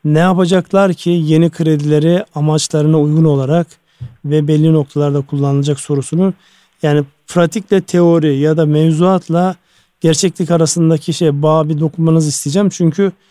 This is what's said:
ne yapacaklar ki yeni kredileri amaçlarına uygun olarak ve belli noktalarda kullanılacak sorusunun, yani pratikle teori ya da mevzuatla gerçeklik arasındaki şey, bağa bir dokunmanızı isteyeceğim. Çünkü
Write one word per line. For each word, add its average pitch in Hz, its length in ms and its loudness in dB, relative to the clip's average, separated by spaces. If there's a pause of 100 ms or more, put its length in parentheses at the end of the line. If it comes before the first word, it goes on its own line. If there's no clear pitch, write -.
ne 151 140 2
yapacaklar 185 720 2
ki - 160 -6
yeni 165 400 2
kredileri 156 720 0 (120)
amaçlarına 156 640 0
uygun 151 260 2
olarak 147 420 0 (580)
ve 147 220 0
belli 156 260 2
noktalarda 143 480 -2
kullanılacak 139 580 -2
sorusunun, 160 540 -4 (480)
yani 147 220 0 (240)
pratikle 185 540 0
teori 170 540 2
ya 151 220 0
da 165 80 2
mevzuatla 165 920 0 (460)
gerçeklik 165 500 -2
arasındaki 165 640 0
şey, 143 280 -2
bağa 156 280 0
bir 156 100 -4
dokunmanızı 160 500 0
isteyeceğim. 175 400 -2
Çünkü 180 420 -2 (200)